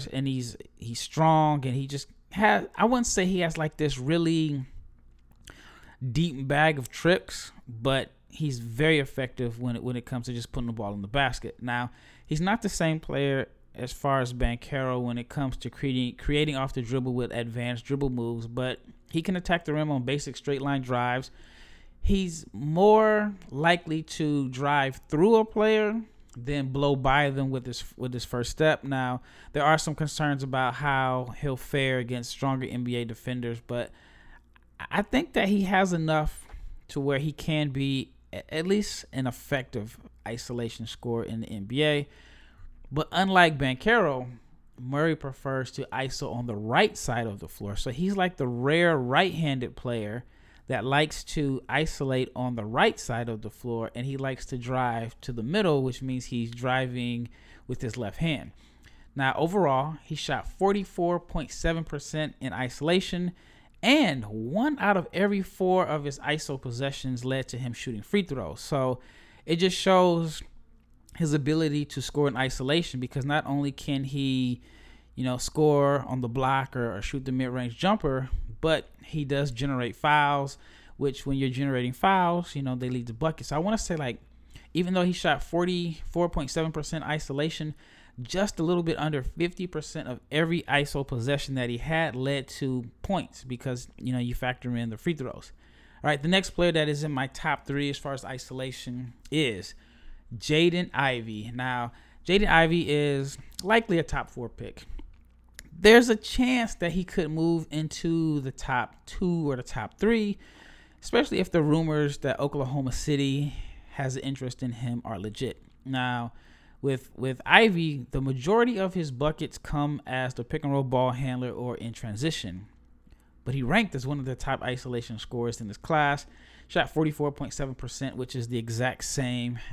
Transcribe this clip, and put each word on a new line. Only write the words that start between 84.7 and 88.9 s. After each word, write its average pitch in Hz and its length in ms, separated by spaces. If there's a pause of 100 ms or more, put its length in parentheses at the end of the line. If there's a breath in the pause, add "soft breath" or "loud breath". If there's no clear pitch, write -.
even 180 220
though 180 80
he 180 80
shot 156 320
forty-four 175 840
point 151 200
seven 160 220
percent 151 320
isolation, 151 720 (440 loud breath)
just 185 400
a 165 40
little 175 180
bit 165 160